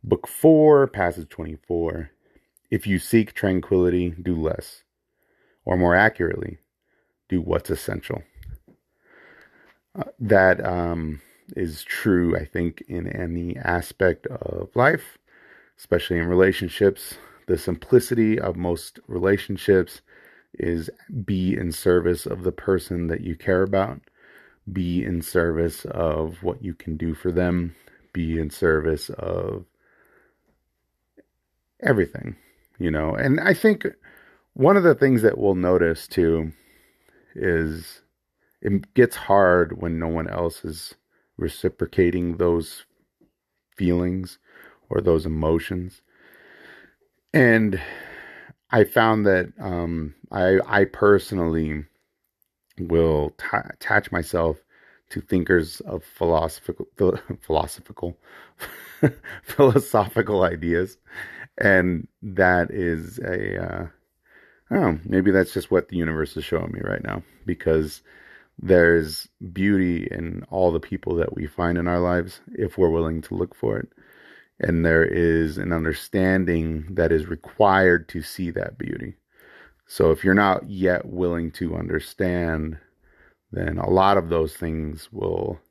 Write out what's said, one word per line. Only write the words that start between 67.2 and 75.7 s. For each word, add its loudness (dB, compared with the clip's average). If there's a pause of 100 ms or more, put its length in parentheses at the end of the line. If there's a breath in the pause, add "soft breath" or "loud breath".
because -2 (580 soft breath)
There's 4 (240)
beauty 0
in -8
all 2
the -2
people -6
that -2
we -8
find -2
in -2
our 0
lives -2 (140)
if -6
we're 4
willing -2
to -10
look -6
for -4
it. -8 (680 soft breath)
And 0
there 6
is 0
an -4